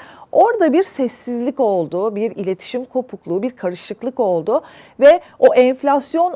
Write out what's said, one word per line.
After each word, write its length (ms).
orada 420
bir 100
sessizlik 760
oldu, 560
bir 200
iletişim 500
kopukluğu, 560
bir 140
karışıklık 640
oldu 420
ve 200
o 140
enflasyon 840